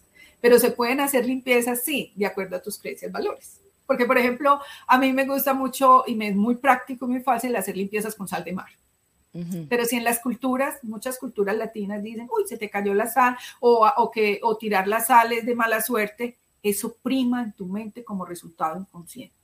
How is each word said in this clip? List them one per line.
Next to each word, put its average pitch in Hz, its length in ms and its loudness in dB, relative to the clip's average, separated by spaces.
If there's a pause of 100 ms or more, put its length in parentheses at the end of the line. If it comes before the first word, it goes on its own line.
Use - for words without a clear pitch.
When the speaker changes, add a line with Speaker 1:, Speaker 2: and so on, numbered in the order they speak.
(400)
Speaker 1:
Pero 240 180 8
se 233 140 4
pueden 240 280 0
hacer 269 240 2
limpiezas, 247 600 0
sí, 269 320 -4
de 196 100 0
acuerdo 185 300 -6
a 180 60 -8
tus 208 160 -10
creencias, 180 340 -12
valores. - 460 -8 (280)
Porque, 247 200 0
por 254 120 4
ejemplo, 262 420 2 (280)
a 254 100 8
mí 269 140 4
me 269 120 2
gusta 269 300 0
mucho 262 520 6
y 240 100 -2
me 214 120 -2
es 202 80 -2
muy 233 200 2
práctico, 254 500 0
muy 254 140 -2
fácil 247 340 0
hacer 190 220 -4
limpiezas 208 400 -4
con 190 100 -10
sal 175 160 -6
de 170 100 -10
mar. 185 140 -8 (680)
Speaker 2:
Ujú. 170 340 -8
Speaker 1:
Pero 240 160 0
si 233 120 -2
en 233 80 -2
las 233 140 0
culturas, 262 640 -2
muchas 226 360 -8
culturas 202 380 -2
latinas 208 460 -6
dicen, 233 340 -10
uy, 415 100 2
se 226 120 -10
te 214 100 -8
cayó 202 240 -2
la 208 160 2
sal, 247 280 2 (240)
o, 233 360 6
o 233 140 2
que, 208 320 0
o 220 140 0
tirar 202 320 0
la 220 120 0
sal 233 320 6
es 226 140 -4
de 240 80 0
mala 226 260 0
suerte, 226 560 -4 (260)
eso 208 400 -4
prima 247 400 0
en 214 100 -8
tu 190 140 -12
mente 214 380 -10
como 202 200 -8
resultado 170 540 -8
inconsciente, 190 640 -16